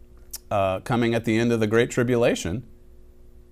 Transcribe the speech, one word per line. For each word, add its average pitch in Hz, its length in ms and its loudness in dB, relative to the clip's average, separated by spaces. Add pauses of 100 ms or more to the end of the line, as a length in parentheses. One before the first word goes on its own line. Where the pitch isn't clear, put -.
(500)
uh, 98 300 0
coming 117 340 0
at 110 100 -2
the 110 140 2
end 120 140 2
of 113 80 0
the 110 60 2
Great 117 240 2
Tribulation, 120 760 0 (840)